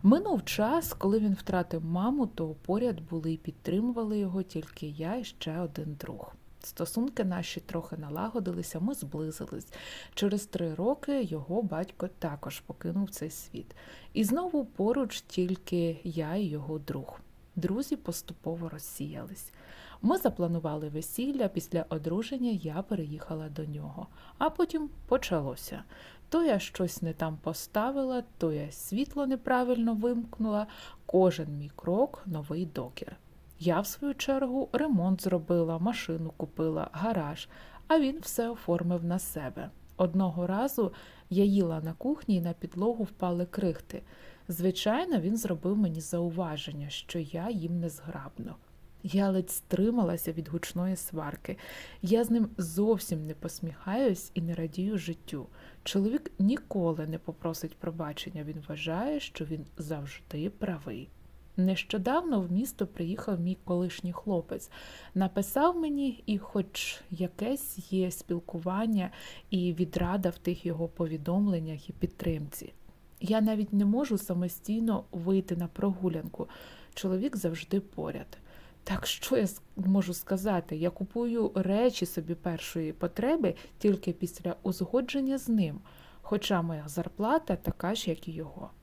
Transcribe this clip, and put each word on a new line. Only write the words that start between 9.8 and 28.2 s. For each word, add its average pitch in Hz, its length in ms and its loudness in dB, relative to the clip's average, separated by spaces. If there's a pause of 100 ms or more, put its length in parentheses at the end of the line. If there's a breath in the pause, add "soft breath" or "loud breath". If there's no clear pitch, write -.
Через 202 320 2
три 170 280 -2
роки 269 500 0
його 160 380 -2
батько 170 460 -2 (120)
також 143 400 -6
покинув 190 500 -4
цей 160 200 -8
світ. - 460 -12 (380 loud breath)
І 220 100 4
знову 294 420 2
поруч 233 560 0
тільки 180 840 0
я 160 320 -2
і 208 80 2
його 151 360 -2
друг. 143 400 -6 (360)
Друзі 196 400 0
поступово 170 720 -6
розсіялись. 151 840 -10 (500 loud breath)
Ми 285 160 4
запланували 160 720 0
весілля, 240 580 -2
після 170 420 -2
одруження 202 640 -2
я 165 300 -2
переїхала 156 680 -4
до 151 160 -6
нього. 147 420 -8 (300 loud breath)
А 311 120 4
потім 311 400 0 (180)
почалося. 156 760 0 (460 loud breath)
То 339 140 4
я 233 160 6
щось - 420 -2
не 165 120 -2
там 160 240 -2
поставила, 247 840 0 (140)